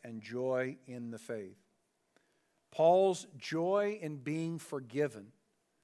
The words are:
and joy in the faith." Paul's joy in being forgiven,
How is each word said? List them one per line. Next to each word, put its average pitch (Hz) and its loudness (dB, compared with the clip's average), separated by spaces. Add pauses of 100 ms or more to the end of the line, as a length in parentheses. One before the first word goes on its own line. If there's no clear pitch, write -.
and 113 -10
joy 127 -2
in 120 -10
the 113 -10
faith." 104 -10 (1120)
Paul's 180 6 (100)
joy 196 0
in 151 -6
being 160 -4
forgiven, 127 -4 (520)